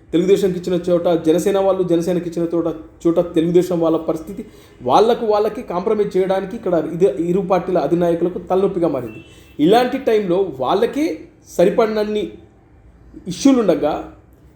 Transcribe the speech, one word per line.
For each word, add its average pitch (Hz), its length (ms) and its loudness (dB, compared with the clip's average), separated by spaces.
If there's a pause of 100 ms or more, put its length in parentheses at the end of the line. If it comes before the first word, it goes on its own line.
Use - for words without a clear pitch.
(120)
తెలుగుదేశంకి 180 460 2
ఇచ్చిన 175 220 -4 (100)
చోట 175 180 0
జనసేన 170 500 0
వాళ్ళు, 190 240 0
జనసేనకి 170 480 0
ఇచ్చిన 170 240 -4
చోట, 165 120 0 (400)
చోట 170 280 0
తెలుగుదేశం 170 460 2
వాళ్ళ 165 160 2
పరిస్థితి, 160 500 -8 (360)
వాళ్ళకు 220 440 4
వాళ్ళకి 208 360 0
కాంప్రమైజ్ 196 540 -2
చేయడానికి 190 400 -2
ఇక్కడ 175 360 -2
ఇది 170 380 0
ఇరు 190 100 0
పార్టీల 180 380 0
అధినాయకులకు 170 600 0
తలనొప్పిగా 190 500 0
మారింది. 120 360 -6 (360)
ఇలాంటి 247 380 4
టైంలో 196 600 0
వాళ్ళకే 214 640 -2 (240)
సరిపడినన్ని 214 840 0 (960)
ఇష్యూలు 247 320 4
ఉండగా 156 540 0 (420)